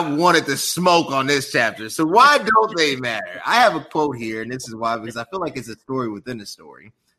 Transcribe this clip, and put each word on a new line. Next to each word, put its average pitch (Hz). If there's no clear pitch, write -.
wanted 165
the 139
smoke 170
on 135
this 139
chapter. 110
So 165
why 247
don't 220
they 151
matter? 104
I 170
have 220
a 151
quote 147
here, 110
and 117
this 127
is 113
why, 113
because 110
I 117
feel 190
like 156
it's 113
a 110
story 131
within 107
a 101
story. 76